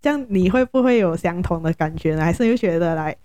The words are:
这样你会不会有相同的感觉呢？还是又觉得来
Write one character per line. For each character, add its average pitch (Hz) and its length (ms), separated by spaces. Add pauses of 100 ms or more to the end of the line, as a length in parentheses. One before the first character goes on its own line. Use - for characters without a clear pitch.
这 285 80
样 285 180
你 185 220
会 254 160
不 254 180
会 247 140
有 180 180
相 175 260
同 165 220
的 160 100
感 156 220
觉 160 200
呢？ 156 100
还 170 80
是 226 120
又 233 120
觉 180 200
得 165 160
来 156 320